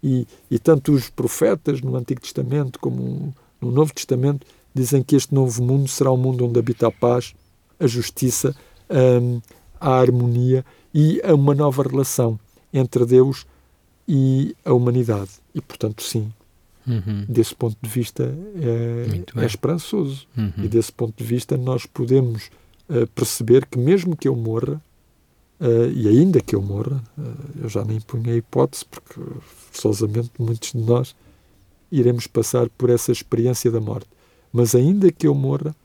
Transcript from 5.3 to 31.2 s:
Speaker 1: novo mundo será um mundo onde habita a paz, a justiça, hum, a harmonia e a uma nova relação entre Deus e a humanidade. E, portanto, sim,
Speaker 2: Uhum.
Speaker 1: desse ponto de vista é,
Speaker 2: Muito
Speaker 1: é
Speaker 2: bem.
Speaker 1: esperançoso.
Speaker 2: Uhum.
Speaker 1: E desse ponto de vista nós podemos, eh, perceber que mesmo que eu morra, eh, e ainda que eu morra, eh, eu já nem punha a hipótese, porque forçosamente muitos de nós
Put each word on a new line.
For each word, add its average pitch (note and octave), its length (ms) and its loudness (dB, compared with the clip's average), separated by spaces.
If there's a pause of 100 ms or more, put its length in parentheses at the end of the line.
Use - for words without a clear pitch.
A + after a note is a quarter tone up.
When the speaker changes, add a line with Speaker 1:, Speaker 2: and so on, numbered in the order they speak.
Speaker 1:
novo B2 300 0
mundo C3+ 240 2
será C3+ 240 0
um B2+ 60 2
mundo B2+ 280 0
onde A#2+ 140 2
habita A#2 280 0
a A2 40 2
paz, A#2+ 420 0 (460)
a D#3+ 80 2
justiça, B2 680 -2 (640)
hum, A#2+ 220 -2 (400)
a C3 180 2
harmonia B2 640 2 (300)
e D#3 300 4
a F#3+ 100 4
uma C#3+ 220 4
nova C#3+ 260 0
relação C3 580 0 (320)
entre B2+ 320 2
Deus B2+ 440 4 (600)
e C3+ 560 2
a D#3 100 0
humanidade. A#2+ 580 0 (240)
E, D#3 60 -6
portanto, - 420 -8
sim, G#2+ 280 -6 (540)
Speaker 2:
Uhum. G#2 420 -4
Speaker 1:
desse A2+ 260 0
ponto A2+ 280 -4
de A#2+ 80 -10
vista B2 340 -4
é, B2 880 -4
Speaker 2:
Muito F#2 260 -6
Speaker 1:
é A#2 60 -6
Speaker 2:
bem. A#2 60 0
Speaker 1:
esperançoso. C#3+ 800 -4 (120)
Speaker 2:
Uhum. G#2 220 -4
Speaker 1:
E G2+ 100 -4
desse A2+ 220 0
ponto A2+ 260 -6
de A#2+ 100 -10
vista B2 300 -2
nós B2+ 280 -4
podemos, B2 640 0 (400)
eh, A#2+ 240 0
perceber A#2+ 520 2
que - 120 -8
mesmo E3+ 380 0
que - 140 -8
eu C3 80 0
morra, A#2 440 -4 (800)
eh, A#2+ 340 2
e B2 140 0
ainda D3 320 6
que - 160 -4
eu G#2 60 0
morra, G#2+ 420 -4 (160)
eh, - 20 -10 (420)
eu A#2+ 40 -6
já G#2 160 -4
nem A2 160 -4
punha A#2 340 -6
a A#2 40 2
hipótese, C3 480 -2
porque - 340 -20 (500)
forçosamente A2 680 -2
muitos A#2 320 -4
de B2 80 -8
nós A#2+ 340 0 (800)